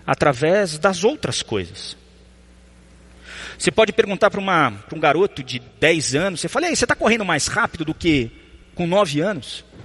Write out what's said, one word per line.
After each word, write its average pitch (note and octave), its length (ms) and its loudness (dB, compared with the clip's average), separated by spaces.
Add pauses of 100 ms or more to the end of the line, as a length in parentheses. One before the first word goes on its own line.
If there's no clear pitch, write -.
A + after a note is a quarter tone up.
através D#3 720 2
das F3 260 0
outras A#3 380 -2
coisas. F#2+ 540 -8 (1600)
Você - 120 0
pode G#3+ 240 4
perguntar G3+ 380 2
pra G#3 80 -4
uma, E3+ 320 2
pra G2+ 260 -12
um D#3 40 -8
garoto D#3 420 2
de B2+ 160 -8 (200)
dez D3 360 2
anos, F3 260 -2
você E3+ 80 -6
fala: D4+ 160 -2
"E F4 40 -2
aí, C#4 60 -2
você - 120 0
tá D4 80 2
correndo A3+ 280 2
mais E3+ 240 -2
rápido G3 380 -2
do D#3 80 -4
que C#3 380 0 (420)
com F3 140 -4
nove E3+ 340 2
anos?" F3+ 420 -6 (220)